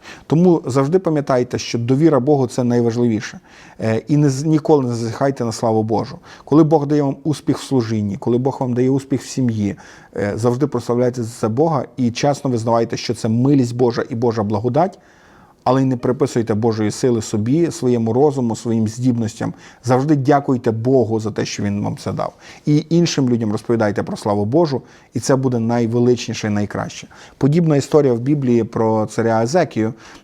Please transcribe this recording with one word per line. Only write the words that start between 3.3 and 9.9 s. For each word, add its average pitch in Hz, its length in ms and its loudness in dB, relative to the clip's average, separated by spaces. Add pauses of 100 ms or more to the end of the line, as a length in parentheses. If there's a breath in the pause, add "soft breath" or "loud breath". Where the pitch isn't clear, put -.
Е, 110 280 0
і 151 80 2
не 147 140 4
з-, 131 140 -4
ніколи 151 400 2
не 120 100 -2
зазіхайте 117 500 -4
на 117 80 -4
славу 110 300 0
Божу. 110 360 -4 (260 loud breath)
Коли 156 200 6
Бог 147 220 2
дає 147 160 0
вам 135 220 -2
успіх 143 340 -2
в - 40 -12
служінні, 110 540 -2
коли 120 220 0
Бог 131 220 -2
вам 123 140 -2
дає 127 160 2
успіх 135 320 -2
в - 40 -16
сім'ї, 110 500 -2 (400 loud breath)